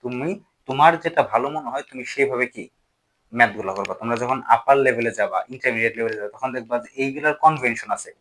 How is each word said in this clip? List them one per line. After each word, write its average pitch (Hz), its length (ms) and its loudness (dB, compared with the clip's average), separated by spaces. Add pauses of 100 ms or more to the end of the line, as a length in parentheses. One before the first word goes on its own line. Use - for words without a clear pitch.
তুমি 123 260 -4 (360)
তোমার 143 340 6
যেটা 165 240 0
ভালো 120 260 0
মনে 151 200 -8
হয় 135 140 -6
তুমি 127 220 -14
সেইভাবে 135 420 0
কি - 160 -12 (720)
ম্যাথগুলো 104 400 2
করবা। 95 200 -6
তোমরা 113 240 -4
যখন 123 200 -2 (100)
আপার 117 300 6
লেভেলে 117 340 2
যাবা, 101 260 -2 (120)
ইন্টারমিডিয়েট 117 460 -2
লেভেলে 113 220 -4
যাবা, 104 160 -8
তখন 131 200 -6
দেখবা 120 260 -6
যে 117 160 -16
এইগুলার 143 400 -2
কনভেনশন 127 560 2
আছে। - 300 -8